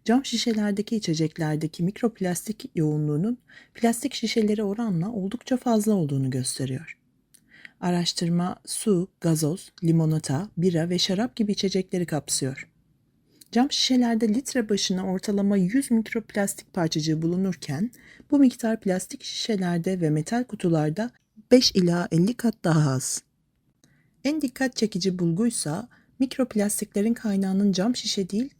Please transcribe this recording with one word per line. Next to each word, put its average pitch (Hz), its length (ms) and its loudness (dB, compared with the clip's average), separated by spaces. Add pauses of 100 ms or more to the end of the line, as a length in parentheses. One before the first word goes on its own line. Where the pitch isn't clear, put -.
cam 254 200 2
şişelerdeki 214 680 -2
içeceklerdeki 156 880 -2
mikroplastik 190 920 -4
yoğunluğunun 151 600 0 (360)
plastik 233 400 -2
şişelere 214 500 0
oranla 202 480 -2
oldukça 220 460 -4
fazla 220 360 2
olduğunu 139 360 0
gösteriyor. 127 680 -6 (840)
Araştırma 175 760 0 (100)
su, 190 420 0 (140)
gazoz, 160 500 0 (120)
limonata, 160 760 2
bira 170 320 2
ve 180 100 0
şarap 202 360 -2
gibi 208 160 0
içecekleri 185 540 -2
kapsıyor. - 640 -4 (840)
Cam 262 200 2
şişelerde 233 580 2
litre 233 400 0
başına 190 360 0
ortalama 196 520 0
yüz 202 340 2
mikroplastik 220 840 -2
parçacığı 160 480 0
bulunurken 180 720 -2 (400)
bu 285 80 6
miktar 226 400 4
plastik - 440 -4
şişelerde 185 800 -2
ve 156 80 2
metal 156 340 0
kutularda 170 680 0 (400)
beş 247 200 8
ila 175 400 2
elli 180 220 4
kat 233 300 -2
daha 156 280 4
az. - 320 -4 (1000)
En 302 180 0
dikkat 262 340 -2
çekici 185 440 0
bulguysa 180 680 -2 (320)
mikroplastiklerin 214 920 0
kaynağının 196 580 0
cam 190 240 2
şişe 202 340 -4
değil, 240 200 -2 (100)